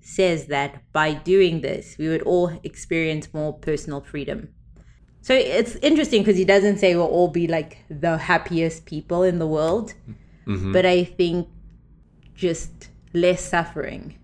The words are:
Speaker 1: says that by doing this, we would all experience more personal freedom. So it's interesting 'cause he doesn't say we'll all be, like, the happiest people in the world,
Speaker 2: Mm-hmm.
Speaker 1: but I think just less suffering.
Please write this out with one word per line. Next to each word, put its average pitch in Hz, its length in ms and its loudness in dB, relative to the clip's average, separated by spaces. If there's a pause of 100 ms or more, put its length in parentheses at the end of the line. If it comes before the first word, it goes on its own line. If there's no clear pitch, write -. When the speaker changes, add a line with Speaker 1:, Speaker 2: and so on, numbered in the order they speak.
Speaker 1:
says 170 400 0
that 139 360 -4 (100)
by 156 220 0
doing 170 480 2
this, - 360 -8
we 156 100 -4
would 160 140 -2
all 175 300 2 (100)
experience 160 720 -6
more 151 220 -6
personal 151 480 -6
freedom. - 460 -10 (720)
So - 120 -2
it's 226 420 0
interesting 277 460 2
'cause 202 140 4
he 185 80 2
doesn't 196 340 4
say 180 160 4
we'll 170 120 2
all 175 220 2
be, 170 180 -2
like, 160 320 -4 (100)
the 160 300 -2
happiest 165 680 0
people 170 380 -4
in 180 160 2
the 160 80 -2
world, 160 480 -2 (520)
Speaker 2:
Mm-hmm. 95 260 -4
Speaker 1:
but 180 120 4
I 180 200 4
think 170 440 -2 (880)
just - 560 -6 (240)
less 175 280 2
suffering. 156 800 -6